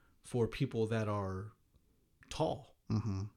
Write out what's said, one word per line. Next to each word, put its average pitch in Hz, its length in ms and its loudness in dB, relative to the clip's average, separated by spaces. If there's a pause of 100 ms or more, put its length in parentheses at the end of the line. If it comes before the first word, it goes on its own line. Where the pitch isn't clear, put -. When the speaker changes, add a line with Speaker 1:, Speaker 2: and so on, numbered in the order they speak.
(220)
Speaker 1:
for 117 240 2
people 120 420 0
that 110 200 0
are 101 440 -2 (760)
tall. - 460 -2 (160)
Speaker 2:
Mm-hmm. 107 320 0 (140)